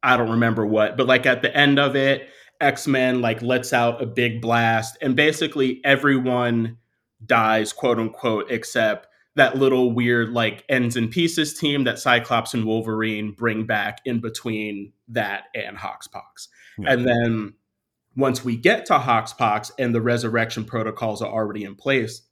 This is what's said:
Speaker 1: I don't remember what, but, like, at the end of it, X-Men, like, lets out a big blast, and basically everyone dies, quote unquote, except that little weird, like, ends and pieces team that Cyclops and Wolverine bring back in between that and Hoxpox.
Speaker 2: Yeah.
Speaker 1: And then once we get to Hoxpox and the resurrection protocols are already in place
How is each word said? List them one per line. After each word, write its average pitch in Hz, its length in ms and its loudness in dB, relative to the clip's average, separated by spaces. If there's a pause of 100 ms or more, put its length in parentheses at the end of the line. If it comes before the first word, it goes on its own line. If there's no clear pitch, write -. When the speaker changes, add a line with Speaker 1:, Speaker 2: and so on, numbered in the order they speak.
Speaker 1:
I 127 160 4
don't 113 120 0
remember 113 360 2
what, 107 320 2
but, 127 80 2
like, 127 180 4
at 123 160 2
the - 160 0
end 143 220 6
of 139 180 2
it, 135 320 0 (320)
X-Men, 131 640 0
like, 113 180 -2
lets 123 320 -2
out 120 300 0
a 120 40 -4
big 117 360 -2
blast, 113 580 0
and 131 160 0
basically 151 680 0
everyone 127 920 2 (480)
dies, 110 480 2
quote 120 260 0
unquote, 113 520 -2
except 113 560 -2 (300)
that 131 200 4
little 127 360 2
weird, 120 380 0
like, 113 380 -2
ends 123 280 0
and 113 140 0
pieces 165 480 0
team 143 260 0
that 117 140 -2
Cyclops 120 540 0
and 113 140 -2
Wolverine 110 680 -4
bring 110 320 -4
back 107 400 -4
in 117 160 -2
between 107 720 -8 (160)
that 104 360 -4 (100)
and 107 240 -10
Hoxpox. - 680 -14 (300)
Speaker 2:
Yeah. 120 140 0
Speaker 1:
And 123 160 2
then 113 460 0 (600)
once 127 300 0
we 117 120 -2
get 190 300 2
to 151 120 2
Hoxpox 113 800 0
and 120 160 0
the 113 80 2
resurrection 117 640 -2
protocols 110 580 -4
are 104 100 -6
already 104 320 -4
in 98 120 -14
place 131 560 -2